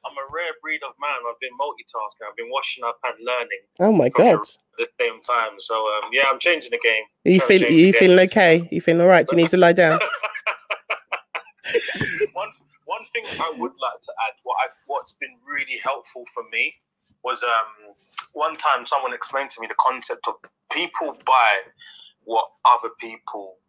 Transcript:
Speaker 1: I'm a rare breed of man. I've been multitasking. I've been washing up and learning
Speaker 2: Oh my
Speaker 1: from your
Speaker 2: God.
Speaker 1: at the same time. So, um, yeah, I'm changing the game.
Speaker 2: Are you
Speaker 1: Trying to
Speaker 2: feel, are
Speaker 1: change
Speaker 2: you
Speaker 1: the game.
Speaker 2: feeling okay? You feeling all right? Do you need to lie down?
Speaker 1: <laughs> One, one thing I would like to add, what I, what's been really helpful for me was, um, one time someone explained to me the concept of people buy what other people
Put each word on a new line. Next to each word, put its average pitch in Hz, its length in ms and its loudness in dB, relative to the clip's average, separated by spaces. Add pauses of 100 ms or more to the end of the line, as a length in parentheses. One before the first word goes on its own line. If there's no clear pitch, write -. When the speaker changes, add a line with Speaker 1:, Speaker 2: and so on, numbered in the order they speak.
Speaker 1:
I'm 131 140 -12
a 135 160 -10
rare 165 180 -6 (100)
breed 156 200 -8
of 131 180 -14
man. 143 140 -6 (140)
I've 117 120 -10
been 127 200 -10
multitasking. 113 680 -10
I've 104 80 -16
been 117 140 -12
washing 131 340 -6
up 117 200 -6
and 123 100 -6 (100)
learning 123 380 -6 (180)
Speaker 2:
Oh 208 120 4
my 139 180 2
Speaker 1:
from 170 160 2
your 202 100 6
Speaker 2:
God. 107 100 -6
Speaker 1:
at - 20 -12 (300)
the 117 80 -4 (140)
same 117 220 -4
time. 113 360 -2
So, 113 180 -8
um, 107 360 -4
yeah, 135 160 2
I'm 127 120 -2
changing 151 320 -2
the 117 100 -6
game. 110 220 0 (220)
Speaker 2:
Are 151 40 4
you 185 100 6
Speaker 1:
Trying - 80 -2
to 202 100 8
Speaker 2:
feel, 185 40 4
are - 60 0
Speaker 1:
change 160 120 8
Speaker 2:
you 175 60 10
Speaker 1:
the 196 60 6
game. - 80 4
Speaker 2:
feeling 185 260 8
okay? 175 460 4
You 170 80 -4
feeling 170 220 2
all 175 60 6
right? 175 180 8
Do 170 100 0
you 170 60 6
need 165 80 2
to 180 60 2
lie 175 160 6
down? 165 320 4
Speaker 1:
<laughs> - 60 -6 (2250)
One, - 160 -8 (380)
one 214 260 -8
thing - 120 -6 (160)
I 160 160 -4
would - 240 -8
like 127 220 -6
to - 100 -18 (160)
add, - 140 -10
what 127 220 -6
I, 131 40 -6 (180)
what's - 260 -8
been 131 240 -16 (100)
really 131 360 -8
helpful 131 420 -8 (100)
for 120 160 -10
me 123 240 -6 (480)
was, 123 200 -6
um, 110 520 -4 (380)
one 156 240 -4
time 127 300 -2
someone 131 280 -4
explained 139 380 -8
to 117 80 -20
me 110 80 -12
the - 100 -8
concept 127 480 -4
of 110 80 -6 (380)
people 160 520 -8
buy 117 360 2 (640)
what 110 220 -2 (180)
other 117 240 4 (120)
people 107 560 -16 (120)